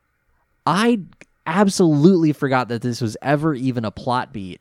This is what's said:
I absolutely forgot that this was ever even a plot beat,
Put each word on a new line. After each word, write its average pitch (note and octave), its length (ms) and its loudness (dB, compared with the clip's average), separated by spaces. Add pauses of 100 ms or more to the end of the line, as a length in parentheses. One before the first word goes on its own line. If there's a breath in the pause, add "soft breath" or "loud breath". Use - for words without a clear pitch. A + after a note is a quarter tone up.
(680)
I G#3+ 340 0 (460)
absolutely E3 840 4
forgot B2+ 360 0
that A#2 140 -6
this A#2+ 180 -4
was A2+ 220 -4
ever D3 320 0
even B2 300 -4
a G#2 60 -4
plot B2 420 -6
beat, F#2+ 280 -12